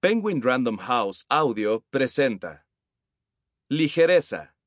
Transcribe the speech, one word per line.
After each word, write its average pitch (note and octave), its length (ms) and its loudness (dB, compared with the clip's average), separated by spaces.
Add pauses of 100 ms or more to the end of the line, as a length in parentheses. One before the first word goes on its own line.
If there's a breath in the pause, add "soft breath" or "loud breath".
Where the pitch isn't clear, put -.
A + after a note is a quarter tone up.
Penguin G#3 320 0
Random B2 360 0
House G#2+ 520 -4
Audio A2 640 0
presenta B2 720 -2 (1040)
Ligereza D#3+ 840 0 (120)